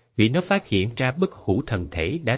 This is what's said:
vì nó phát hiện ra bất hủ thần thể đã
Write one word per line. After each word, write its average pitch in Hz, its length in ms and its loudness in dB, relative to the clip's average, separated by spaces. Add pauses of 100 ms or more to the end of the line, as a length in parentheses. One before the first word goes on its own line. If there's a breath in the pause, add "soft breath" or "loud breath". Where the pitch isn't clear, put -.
(160)
vì 110 140 4
nó 165 120 2
phát 196 260 0
hiện 98 280 2
ra 127 160 0
bất 180 200 -2
hủ 107 360 0
thần 90 240 -2
thể 90 320 -2
đã 120 140 0